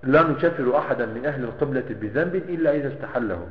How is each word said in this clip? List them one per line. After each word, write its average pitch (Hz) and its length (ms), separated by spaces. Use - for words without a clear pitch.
"La 151 160
nukeffiru 143 520
ahaden 123 340
min 117 140
ehlil 135 240
kıbleti 127 420
bi 107 80
zenbin 170 320
illa 165 320
iza 143 140
istehallehu." 110 640